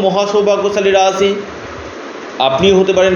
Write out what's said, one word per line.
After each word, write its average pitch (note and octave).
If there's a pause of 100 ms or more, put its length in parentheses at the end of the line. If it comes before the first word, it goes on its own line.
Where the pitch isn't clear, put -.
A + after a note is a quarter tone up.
মহাসৌভাগ্যশালী G3+
রাশি, F#3+ (1200)
আপনিও F#3
হতে F#3+
পারেন F#3